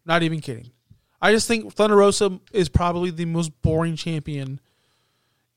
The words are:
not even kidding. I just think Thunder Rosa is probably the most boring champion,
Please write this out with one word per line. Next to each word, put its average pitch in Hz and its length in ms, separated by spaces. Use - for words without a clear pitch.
not 165 180
even 160 180
kidding. 120 300
I 202 100
just 220 160
think 214 260
Thunder 214 240
Rosa 202 420
is 185 160
probably 175 420
the 165 140
most 165 360
boring 160 360
champion, 147 640